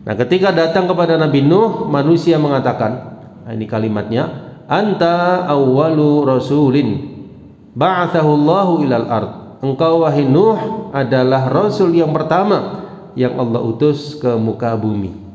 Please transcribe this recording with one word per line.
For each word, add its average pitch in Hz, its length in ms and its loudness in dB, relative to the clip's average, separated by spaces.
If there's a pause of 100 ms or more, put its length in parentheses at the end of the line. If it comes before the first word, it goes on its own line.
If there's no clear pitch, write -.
Nah, 107 120 -6
ketika 175 400 0
datang 180 360 0
kepada 165 240 2
Nabi 147 280 2
Nuh, 196 440 2
manusia 151 480 2
mengatakan, 131 560 0 (520)
nah, 113 80 -14
ini 110 120 -6
kalimatnya, 110 920 -4 (120)
"Anta 175 840 0
awwalu 147 760 2
rasulin 131 880 0 (600)
ba'athahu 175 540 0 (140)
Allahu 180 300 2 (140)
ilal 117 200 0
ard." 113 240 -4 (260)
"Engkau, 160 500 0
wahai 147 160 2
Nuh, 180 720 2
adalah 127 560 0
rasul 190 400 0
yang 160 240 2
pertama 175 720 -2 (300)
yang 123 180 0
Allah 120 240 -2
utus 131 560 -2
ke 123 240 -2
muka 113 400 -2
bumi." 104 320 -4 (240)